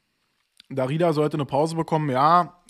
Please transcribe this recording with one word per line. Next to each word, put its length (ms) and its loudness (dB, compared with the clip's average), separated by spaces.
Darida 420 0
sollte 240 -2
eine 80 -4
Pause 320 -2
bekommen, 340 -2
ja, 600 2